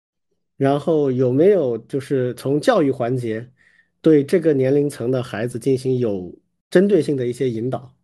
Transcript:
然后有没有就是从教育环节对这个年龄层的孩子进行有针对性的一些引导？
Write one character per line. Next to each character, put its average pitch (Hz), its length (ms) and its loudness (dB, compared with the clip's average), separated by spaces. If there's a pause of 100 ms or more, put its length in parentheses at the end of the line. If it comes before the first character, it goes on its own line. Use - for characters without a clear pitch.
(560)
然 139 220 2
后 147 320 0
有 127 220 2
没 156 180 4
有 139 260 2
就 127 240 -8
是 127 340 -2
从 143 260 -2
教 214 220 2
育 139 80 2
环 127 260 -2
节 120 340 -8 (500)
对 151 240 4
这 180 160 0
个 160 140 2
年 131 200 2
龄 147 140 2
层 127 220 -6
的 127 120 0
孩 113 240 -6
子 123 120 -10
进 135 180 0
行 127 220 -2
有 101 380 -4 (340)
针 196 180 4
对 180 140 4
性 143 140 -2
的 123 100 -4
一 123 60 -4
些 131 180 -4
引 113 180 -4
导？ - 360 -8